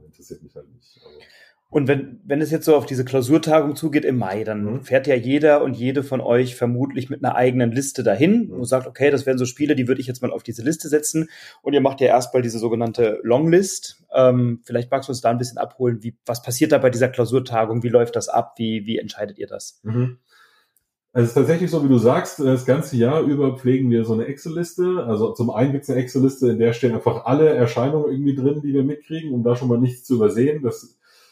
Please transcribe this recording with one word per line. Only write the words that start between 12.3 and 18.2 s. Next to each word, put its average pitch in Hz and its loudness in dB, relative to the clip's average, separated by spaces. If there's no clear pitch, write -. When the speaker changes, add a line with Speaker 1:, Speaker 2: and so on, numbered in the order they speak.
Speaker 2:
diese 117 -4
sogenannte 113 0
Longlist. 165 0
Ähm, 123 4
vielleicht 123 -4
magst 135 -4
du - -4
uns 123 -6
da 117 2
ein 123 0
bisschen 123 -6
abholen, 120 -4
wie, 117 -10
was 120 -6
passiert 147 -2
da 143 6
bei 127 4
dieser 123 0
Klausurtagung? 113 -2
Wie 123 -2
läuft 117 4
das 107 -6